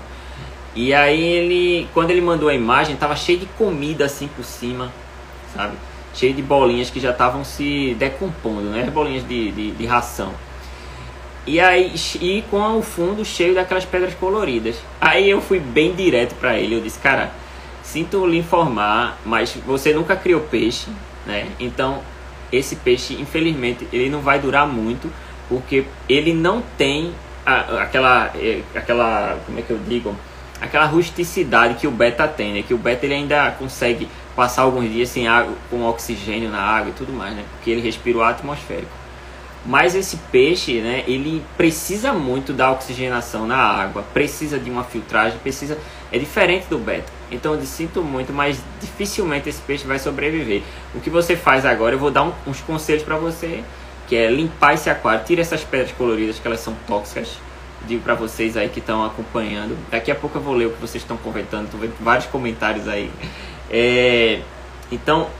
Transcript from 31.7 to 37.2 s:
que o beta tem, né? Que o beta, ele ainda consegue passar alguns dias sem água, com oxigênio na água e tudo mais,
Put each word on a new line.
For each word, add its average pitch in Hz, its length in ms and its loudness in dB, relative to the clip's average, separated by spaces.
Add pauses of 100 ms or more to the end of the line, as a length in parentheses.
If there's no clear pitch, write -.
que 139 120 -2
o 143 40 2
beta 120 380 4
tem, 104 240 -4
né? 101 100 -2
Que - 120 -2
o 117 40 2
beta, 120 280 0
ele 139 80 0
ainda 143 380 2
consegue 120 540 -2 (300)
passar 127 260 4
alguns 127 300 4
dias 120 160 0
sem 123 180 0
água, 113 280 4 (160)
com 120 140 -2
oxigênio 110 680 -2
na 104 100 -4
água 104 300 2
e - 20 -4
tudo 131 200 -8
mais, 107 220 -6